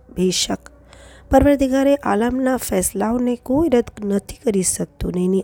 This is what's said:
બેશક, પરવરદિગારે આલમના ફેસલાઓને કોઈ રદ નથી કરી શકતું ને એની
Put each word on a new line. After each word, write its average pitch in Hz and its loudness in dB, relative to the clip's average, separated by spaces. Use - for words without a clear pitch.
બેશક, 185 -2
પરવરદિગારે 269 4
આલમના 254 0
ફેસલાઓને 233 -2
કોઈ 285 -2
રદ 233 0
નથી 202 -4
કરી 202 2
શકતું - -6
ને 180 0
એની 190 0